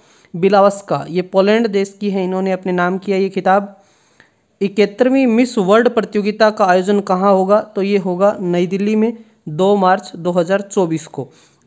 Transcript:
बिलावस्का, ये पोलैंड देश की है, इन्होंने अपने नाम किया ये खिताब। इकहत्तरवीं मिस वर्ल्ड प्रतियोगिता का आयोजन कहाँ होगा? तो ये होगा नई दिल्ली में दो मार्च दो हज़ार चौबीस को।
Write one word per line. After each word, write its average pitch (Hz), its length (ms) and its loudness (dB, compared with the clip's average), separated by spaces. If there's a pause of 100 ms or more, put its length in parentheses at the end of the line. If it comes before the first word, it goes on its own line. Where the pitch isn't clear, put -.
(340)
बिलावस्का, 190 760 2
ये 175 120 -4
पोलैंड 196 460 2
देश 196 340 -4
की 208 80 -4
है, 190 140 -2
इन्होंने 185 280 -2
अपने 185 200 -4
नाम 180 260 0
किया 190 200 -4
ये 190 120 0
खिताब। 190 480 0 (840)
इकहत्तरवीं 214 680 0
मिस 233 300 0
वर्ल्ड 214 320 4
प्रतियोगिता 214 600 0
का 214 160 -2
आयोजन 185 360 2
कहाँ 196 320 0
होगा? 190 260 2
तो 208 220 -8
ये 202 160 0
होगा 190 440 0
नई 175 260 0
दिल्ली 202 280 -2
में 226 220 0 (320)
दो 185 260 2
मार्च 190 400 0
दो 175 160 -6
हज़ार 185 300 0
चौबीस 175 460 -4
को। - 220 -12 (380)